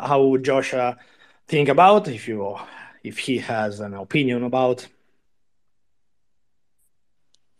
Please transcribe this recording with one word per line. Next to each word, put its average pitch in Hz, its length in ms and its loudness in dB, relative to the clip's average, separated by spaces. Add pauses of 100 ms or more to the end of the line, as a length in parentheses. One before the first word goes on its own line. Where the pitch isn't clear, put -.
how 135 360 4
Joshua 131 560 -2 (500)
think 147 220 2
about, 185 400 6
if 113 180 -12
you, 101 300 -6 (440)
if 104 160 -12
he 127 200 -2
has 107 420 -4
an 101 140 -10
opinion 123 500 -2
about. 127 420 -2 (2750)